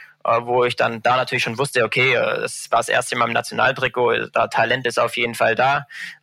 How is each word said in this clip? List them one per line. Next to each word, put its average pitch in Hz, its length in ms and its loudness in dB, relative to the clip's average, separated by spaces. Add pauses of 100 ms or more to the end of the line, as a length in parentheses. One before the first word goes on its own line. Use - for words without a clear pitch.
(240)
äh, 117 180 2
wo 123 240 2
ich 120 100 -2
dann 117 280 -2
da 127 140 4
natürlich 127 260 -2
schon 117 160 -4
wusste, 135 240 0
okay, 123 320 2
äh, 113 260 0
das - 300 -8
war 113 80 4
das 117 100 -2
erste - 260 0
Mal 120 120 2
im 117 60 -4
Nationaltrikot, 120 1000 0
da 113 140 2
Talent 123 400 0
ist 117 120 0
auf 120 180 0
jeden 117 180 -2
Fall 113 180 2
da. 139 320 0 (380)